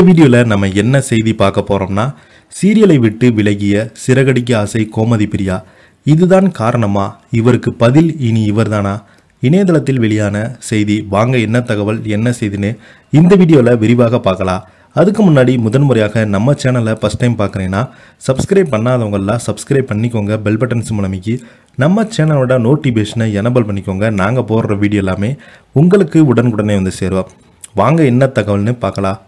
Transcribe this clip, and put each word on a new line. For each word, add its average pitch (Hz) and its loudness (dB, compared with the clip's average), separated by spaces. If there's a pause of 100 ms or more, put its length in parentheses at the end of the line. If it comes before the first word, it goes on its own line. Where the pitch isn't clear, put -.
வீடியோல 160 6 (140)
நம்ம 98 0 (140)
என்ன 127 0 (120)
செய்தி 110 0
பார்க்க 98 0
போறோம்னா, 98 -2 (540)
சீரியலை 196 4
விட்டு 113 0 (120)
விலகிய 101 0 (280)
சிறகடிக்க 127 0
ஆசை 104 -2 (140)
கோமதி 110 0
பிரியா, 95 -4 (560)
இதுதான் 185 4 (120)
காரணமா? 104 0 (340)
இவருக்கு 123 2 (120)
பதில் 151 4 (180)
இனி 110 0 (100)
இவர்தானா? 104 -2 (540)
இணையதளத்தில் 151 2
வெளியான 107 0 (320)
செய்தி. 107 0 (180)
வாங்க 120 2
என்ன 117 0 (100)
தகவல், 104 -2 (180)
என்ன 117 -2
செய்தின்னு 101 -4 (500)
இந்த 180 6
வீடியோல 139 4
விரிவாக 120 2
பார்க்கலாம். 92 -2 (380)
அதுக்கு 202 2
முன்னாடி 131 4 (100)
முதன்முறையாக 113 0 (120)
நம்ம 123 2
சேனலை 117 -2
first - -4
time 120 0
பார்க்குறீங்கன்னா 95 -4 (460)
subscribe 151 0
பண்ணாதவங்கெல்லாம் 110 -2
subscribe 127 -4
பண்ணிக்கோங்க. 107 -2
bell 107 0
button 117 -4
சிம்பல் 101 -4
அமைக்கி 95 -6 (500)
நம்ம 202 0 (100)
சேனலோட 139 0 (120)
நோட்டிஃபிகேஷனை 113 -2 (140)
enable 120 0
பண்ணிக்கோங்க. 98 -4 (140)
நாங்க 127 -2
போடுற 107 -2
வீடியோ 104 0
எல்லாமே 98 -4 (500)
உங்களுக்கு 180 2 (120)
உடனுக்குடனே 107 0
வந்து 95 -2
சேருவோம். 92 -4 (500)
வாங்க 151 2
என்ன 123 2 (120)
தகவல்னு 104 -2 (100)
பார்க்கலாம். 98 -4